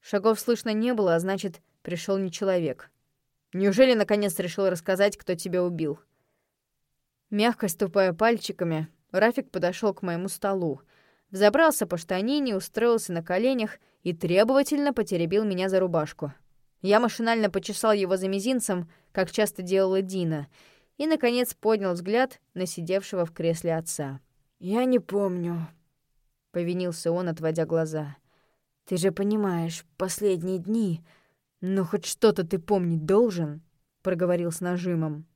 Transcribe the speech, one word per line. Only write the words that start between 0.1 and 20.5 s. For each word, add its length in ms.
слышно 340
не 220
было, 220
а 20
значит, 440
пришел 340
не 140
человек. 600
«Неужели 420
наконец 440
решил 320
рассказать, 460
кто 180
тебя 300
убил?» 340
Мягко 360
ступая 460
пальчиками, 760
Рафик 400
подошел 440
к 80
моему 260
столу, 520
взобрался 560
по 80
штанине, 580
устроился 580
на 80
коленях 580
и 80
требовательно 800
потеребил 500
меня 260
за 120
рубашку. 520
Я 180
машинально 500
почесал 420
его 240
за 120
мизинцем, 600
как 220
часто 300
делала 400
Дина, 440